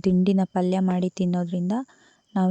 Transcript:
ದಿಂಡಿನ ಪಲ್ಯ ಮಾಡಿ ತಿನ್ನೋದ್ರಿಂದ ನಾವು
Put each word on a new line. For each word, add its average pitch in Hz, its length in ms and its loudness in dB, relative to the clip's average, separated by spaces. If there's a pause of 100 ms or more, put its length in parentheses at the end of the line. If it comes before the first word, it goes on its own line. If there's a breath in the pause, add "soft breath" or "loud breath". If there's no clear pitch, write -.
ದಿಂಡಿನ 190 380 4 (100)
ಪಲ್ಯ 180 240 0 (100)
ಮಾಡಿ 180 220 0 (100)
ತಿನ್ನೋದ್ರಿಂದ 180 560 -2 (600 soft breath)
ನಾವು 185 160 2